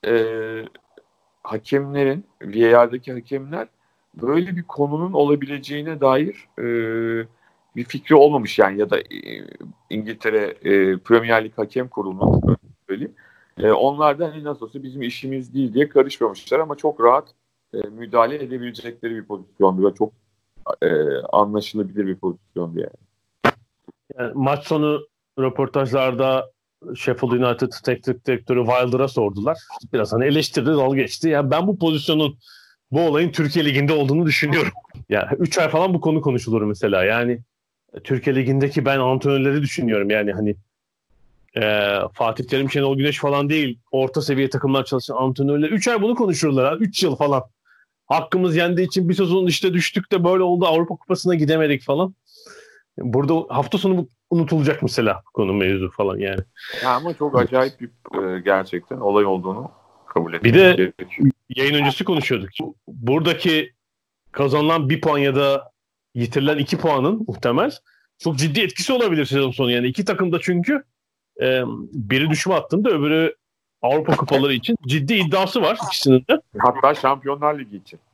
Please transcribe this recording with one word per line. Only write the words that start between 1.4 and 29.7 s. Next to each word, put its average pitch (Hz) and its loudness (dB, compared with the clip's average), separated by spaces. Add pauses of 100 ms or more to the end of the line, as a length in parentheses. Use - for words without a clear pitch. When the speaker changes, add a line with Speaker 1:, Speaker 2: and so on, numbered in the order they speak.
Speaker 1:
hakemlerin, 139 -2 (160)
V 117 4
A 120 8
R'daki 127 -8
hakemler 135 -8 (540)
böyle 170 0
bir 170 -8
konunun 151 -2
olabileceğine 143 -2
dair, 143 2 (120)
e, - -6 (1120)
bir 120 -8
fikri - 0
olmamış 139 6
yani 98 4
ya 104 0
da, 101 2
e, - -12 (440)
İngiltere, 107 -2
e, 95 2
Premier 113 2
Lig 110 -10
Hakem 127 -4
Kurulu'na 95 0 (320)
söyleyeyim. 101 -8 (440)
E, 107 4
onlar 143 2
da 170 -2
hani 151 -10
nasıl 143 -8
olsa 131 -14
bizim 131 -12
işimiz 127 -8
değil 127 -2
diye 143 2
karışmamışlar 131 2
ama 156 -4
çok 147 -2
rahat, 127 6 (460)
e, 110 -8
müdahale 113 0
edebilecekleri 120 -10
bir 110 -10
pozisyondu 95 2
ve 98 -12
çok, - -2 (680)
e, 80 2 (440)
anlaşılabilir 104 0
bir 92 -4
pozisyondu 85 -6
yani. - -8 (680)
Speaker 2:
Yani 123 -6
maç 139 -2
sonu 151 -2 (320)
röportajlarda 131 -2 (440)
Sheffield 127 -2
United 123 0 (120)
teknik 123 -4
direktörü 123 0
Wilder'a 127 2
sordular. 110 -2 (360)